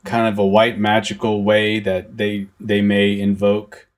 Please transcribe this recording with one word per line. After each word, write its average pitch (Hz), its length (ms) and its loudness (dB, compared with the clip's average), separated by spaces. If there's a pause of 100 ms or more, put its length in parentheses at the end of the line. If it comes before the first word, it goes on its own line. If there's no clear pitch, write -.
kind 117 220 0
of 101 120 -2
a 101 60 2
white 107 340 4
magical 107 640 -2
way 107 360 2
that 95 380 -6
they, 104 300 -4 (120)
they 104 220 0
may 101 380 2
invoke. 101 680 -2 (100)